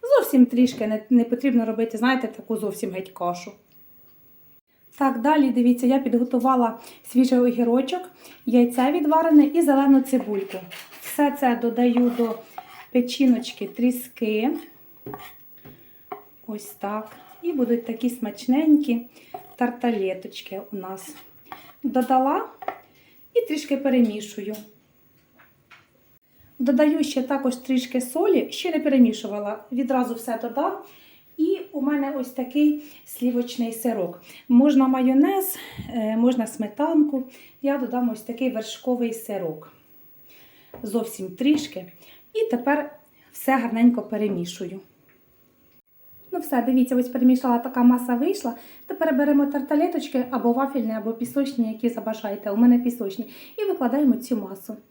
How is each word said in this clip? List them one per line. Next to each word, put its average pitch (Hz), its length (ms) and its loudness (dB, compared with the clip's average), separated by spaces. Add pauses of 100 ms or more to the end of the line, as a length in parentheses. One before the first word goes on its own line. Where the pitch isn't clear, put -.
Зовсім 466 440 6
трішки, 247 400 0
не, 214 240 -4
не 240 140 6
потрібно 240 420 0
робити, 226 320 -4
знаєте, 254 300 0
таку - 280 -8
зовсім 196 340 -6
геть 185 200 -10
кашу. 175 420 -8 (1500)
Так, 247 220 0
далі, 277 300 4
дивіться, 247 360 2
я 262 120 4
підготувала 240 800 0 (340)
свіжий 254 260 4
огірочок, 247 720 0 (360)
яйце 240 460 4
відварене 311 520 6
і 330 180 2
зелену 277 380 6
цибульку. 208 580 -4 (420)
Все 285 400 0
це 240 220 2
додаю 240 560 2
до 226 200 0 (540)
печіночки 247 760 2
тріски. 233 840 -2 (2000)
Ось - 200 -12
так. 214 440 -10 (320)
І 339 100 -4
будуть 240 340 0
такі 240 240 -4
смачненькі 262 960 2 (500)
тарталеточки 202 1080 -4 (100)
у 208 40 -10
нас. 190 380 -12 (680)
Додала 262 680 0 (840)
і 480 60 4
трішки 302 360 -4
перемішую. 214 800 0 (2000)
Додаю 294 460 2
ще - 180 -4
також 269 340 -2
трішки 254 440 -2
солі, 339 520 0
ще - 180 -6
не 311 100 -2
перемішувала, 214 920 0
відразу 247 420 -2
все 233 280 -8
додам. 277 300 -4 (680)
І 370 200 0 (120)
у 294 80 -6
мене 285 360 -2
ось 254 140 -6
такий 294 520 0 (220)
слівочний 240 680 -4
сирок. 202 500 -4 (260)
Можна 262 400 6
майонез, 269 680 2 (360)
е, 220 220 -2
можна 240 300 2
сметанку. 285 760 0 (400)
Я 277 160 0
додам 247 320 -2
ось 214 100 -8
такий 247 300 -4
вершковий 233 600 -4
сирок. 175 600 -8 (1120)
Зовсім 214 480 -6
трішки. 254 640 -2 (420)
І 440 160 -2
тепер 285 460 -2 (360)
все - 240 -2
гарненько 233 460 2
перемішую. 190 760 -6 (1500)
Ну 359 80 -6
все, 247 220 -2
дивіться, 254 340 2
ось 247 120 0
перемішала, 247 500 4
така 254 240 -2
маса 247 320 4
вийшла. 262 400 -2 (320)
Тепер 311 280 -2
беремо 285 320 4
тарталеточки 294 840 -2
або 240 220 0
вафельні, 262 400 -2
або 220 200 -6
пісочні, 240 600 -4
які 233 160 -2
забажаєте. 214 600 -6
У 202 60 -2
мене 240 220 6
пісочні. 233 500 -6 (300)
І 427 60 -2
викладаємо 277 520 0
цю - 200 -4
масу. 196 400 -10 (140)